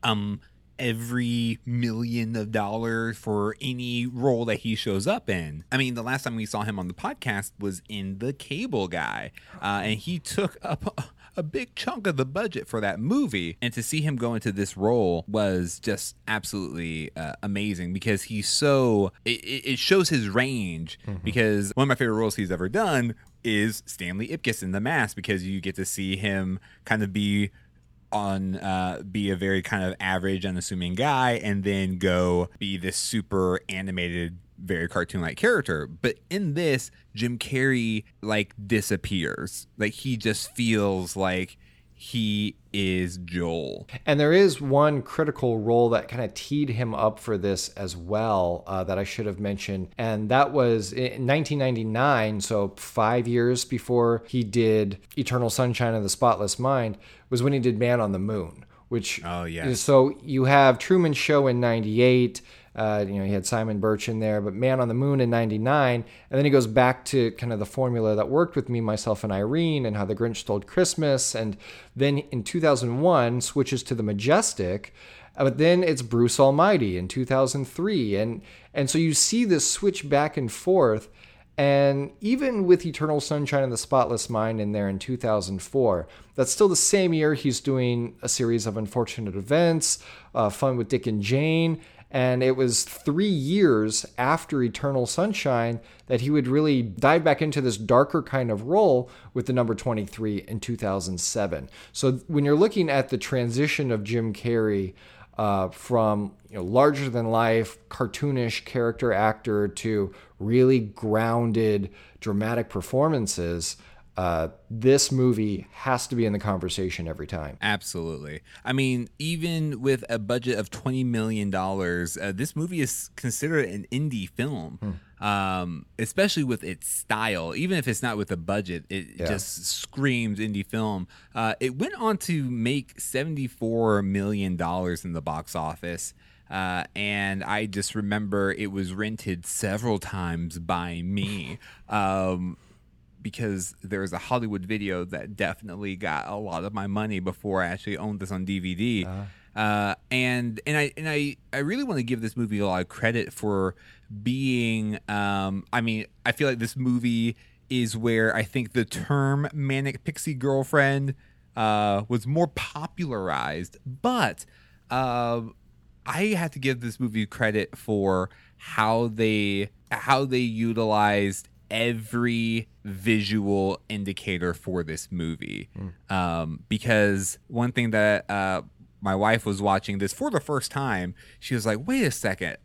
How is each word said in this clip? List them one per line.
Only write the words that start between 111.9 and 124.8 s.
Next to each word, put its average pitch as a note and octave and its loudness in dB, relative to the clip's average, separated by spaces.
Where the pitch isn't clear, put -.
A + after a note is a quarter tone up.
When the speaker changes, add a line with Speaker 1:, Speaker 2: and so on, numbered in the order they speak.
Speaker 2:
dramatic A2 -2
performances, G2 0
uh, E2+ 0
this C3 4
movie A2 2
has B2 -2
to - -8
be A#2 2
in G#2 0
the G2+ -2
conversation F#2 -4
every D2+ -10
time. D2+ -8
Speaker 1:
Absolutely. E2 -2
I A#2 -2
mean, B2+ 0
even D#3+ -4
with C3 2
a A#2 -2
budget A#2 -2
of G#2 -4
twenty C3 -4
million A2 0
dollars, F#2 -2
uh, G2 -4
this B2+ -6
movie E3 -4
is - -4
considered C#3+ -2
an G2 -8
indie B2 -4
film, F#2+ -6